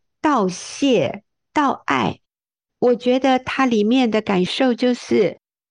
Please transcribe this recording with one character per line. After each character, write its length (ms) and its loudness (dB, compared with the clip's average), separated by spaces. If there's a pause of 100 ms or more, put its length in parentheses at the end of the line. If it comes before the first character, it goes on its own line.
(220)
道 260 0
谢、 720 -2 (300)
道 320 -2
爱。 360 -2 (580)
我 160 2
觉 240 0
得 200 2
他 280 -2
里 180 2
面 260 2
的 120 0
感 200 0
受 300 0
就 220 0
是 440 -2 (320)